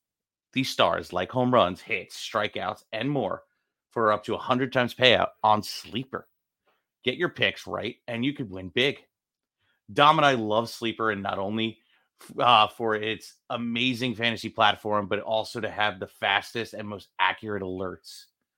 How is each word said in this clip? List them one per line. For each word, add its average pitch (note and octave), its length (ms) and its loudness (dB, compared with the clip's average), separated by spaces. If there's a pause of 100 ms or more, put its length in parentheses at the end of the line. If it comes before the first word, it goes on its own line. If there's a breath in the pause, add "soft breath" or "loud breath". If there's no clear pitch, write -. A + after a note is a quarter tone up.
(540)
these C3 160 -2
stars, F2 420 2
like F2+ 180 -2
home B2+ 240 2
runs, F#2 280 4
hits, F#2+ 340 -8
strikeouts, G#2 680 -4 (100)
and A#2 160 -4
more, A#2 340 -4 (480)
for A2 220 2
up G#2 100 -2
to A2 120 -4
a - 40 -4
hundred B2+ 320 -2
times B2 220 0
payout G#2+ 380 4 (120)
on G#2+ 180 4
Sleeper. G2+ 680 -10 (760)
Get B2 140 -2
your E3+ 100 -2
picks - 400 -2
right, G2 300 -6 (100)
and A#2 160 -4
you C#3+ 80 0
could C#3 180 -8
win F#2 200 -10
big. B2+ 300 0 (920)
Dom D3 280 8
and D3 60 6
I C3+ 100 6
love A2 340 0
Sleeper, A2 420 -2
and G2+ 100 -4
not G2 160 -4
only, A2 420 -2 (600)
uh, A2 300 6
for A2 260 -2
its G#2+ 380 -6 (160)
amazing A#2+ 680 -2
fantasy A2+ 320 -2
platform, G#2 600 0
but G2+ 120 0
also A2 400 -4
to G#2 100 -6
have G2+ 300 -2
the G2+ 80 -8
fastest G#2 680 -4
and G#2 140 -10
most G2+ 220 -12 (100)
accurate F#2+ 420 -2
alerts F#2 680 -10 (300)